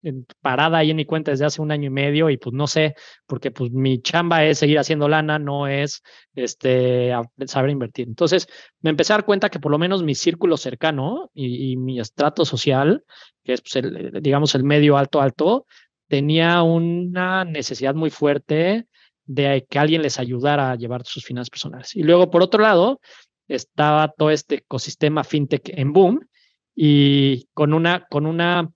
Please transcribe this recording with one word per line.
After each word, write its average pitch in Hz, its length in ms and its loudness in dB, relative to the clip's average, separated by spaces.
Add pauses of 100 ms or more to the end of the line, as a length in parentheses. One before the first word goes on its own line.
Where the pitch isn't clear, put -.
en, 131 240 -10 (140)
parada 147 380 0
ahí 156 120 2
en 160 60 -2
mi 156 80 -4
cuenta 151 280 -4
desde 139 120 0
hace 151 160 -2
un 151 120 -4
año 147 160 -4
y - 20 -6
medio 143 400 0
y 135 60 0
pues 123 180 -10
no 143 140 -2
sé, 156 260 0 (320)
porque 131 240 -8
pues 120 220 -6
mi 131 280 0
chamba 170 440 0
es 151 140 2
seguir 151 200 2
haciendo 147 300 0
lana, 151 320 0
no 143 260 -4
es, 139 360 -6 (320)
este, 127 800 0
a-, 120 160 -6 (180)
saber 135 240 -2
invertir". 123 380 -6
Entonces 160 400 0 (320)
me 156 100 0
empecé 156 220 0
a 214 40 4
dar 214 80 -2
cuenta 202 260 0
que 160 100 -10
por 143 120 -4
lo 147 60 2
menos 180 240 0
mi 151 120 -2
círculo 170 420 0
cercano 151 760 -4
y, 131 380 -6
y 127 40 -4
mi 127 240 -6
estrato 151 440 -2
social, 143 600 0 (400)
que 123 100 -2
es, 120 60 -4
pues, - 160 -10
el, 123 200 -4
el, - 260 -10
digamos, 143 320 2
el - 80 2
medio 147 340 4
alto, 139 240 0
alto, 160 460 0 (400)
tenía 160 560 2
una 180 840 -2
necesidad 135 500 -4
muy 156 160 -2
fuerte 156 760 0 (380)
de 139 440 -2
que 143 100 -4
alguien 156 240 2
les 139 160 -4
ayudara 131 520 -2
a 123 60 -4
llevar 120 280 -8
sus - 200 -14
finanzas 123 260 -10
personales. - 460 -14
Y 185 60 -2
luego, 175 280 6
por 170 120 4
otro 196 200 4
lado, 214 380 4 (480)
estaba 151 680 0
todo 151 140 2
este 147 260 -2
ecosistema 147 680 -4
fintech 143 460 -4
en 147 220 -4
boom 190 280 4 (540)
y 139 800 4
con 151 200 2
una, 170 340 0
con 147 180 -2
una 170 500 0